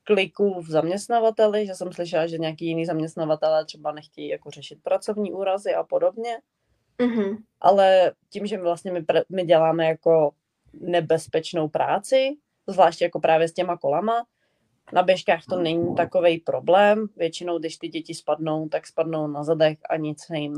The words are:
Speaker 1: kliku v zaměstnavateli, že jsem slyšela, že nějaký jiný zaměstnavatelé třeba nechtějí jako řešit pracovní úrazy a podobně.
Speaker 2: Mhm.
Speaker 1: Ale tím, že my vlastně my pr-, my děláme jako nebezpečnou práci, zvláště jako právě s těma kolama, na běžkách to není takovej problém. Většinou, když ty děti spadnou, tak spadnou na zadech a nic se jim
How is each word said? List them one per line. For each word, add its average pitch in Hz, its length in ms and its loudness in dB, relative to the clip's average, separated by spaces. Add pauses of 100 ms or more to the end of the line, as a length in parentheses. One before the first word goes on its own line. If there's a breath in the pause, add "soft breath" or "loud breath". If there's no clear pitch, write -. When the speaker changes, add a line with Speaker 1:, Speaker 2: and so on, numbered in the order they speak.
Speaker 1:
kliku 190 560 0
v 160 100 -14
zaměstnavateli, 214 960 2
že 190 80 -10
jsem 180 180 -10
slyšela, 170 340 -2
že 165 120 -6
nějaký 160 280 -4
jiný 165 200 -2
zaměstnavatelé 156 800 -2
třeba 151 280 -10
nechtějí 151 360 -14
jako 147 220 -10
řešit 143 320 -20
pracovní 202 500 -4
úrazy 190 420 -2
a 170 80 -2
podobně. 214 560 -2 (640)
Speaker 2:
Mhm. 226 360 0 (240)
Speaker 1:
Ale 190 520 6 (180)
tím, 208 160 -8
že 202 100 -6
my 190 60 -8
vlastně 170 300 -4
my 175 80 -4
pr-, 160 280 0
my 180 160 -4
děláme 160 420 4
jako 160 440 2 (420)
nebezpečnou 165 960 -2
práci, 208 680 0 (300)
zvláště 175 380 4
jako 170 160 -4
právě 165 280 4
s 160 40 -6
těma 180 240 -4
kolama, 208 500 -2 (680)
na 180 100 4
běžkách 180 420 2
to 180 160 -4
není 170 340 0
takovej 170 460 2
problém. 196 680 2 (100)
Většinou, 170 420 -4
když 160 180 -8
ty 165 120 -10
děti 160 260 -10
spadnou, 156 540 -4
tak 160 180 -4
spadnou 160 400 -4
na 147 180 -6
zadech 156 340 2 (120)
a 160 60 -2
nic 151 280 -6
se 165 120 -8
jim 147 220 -4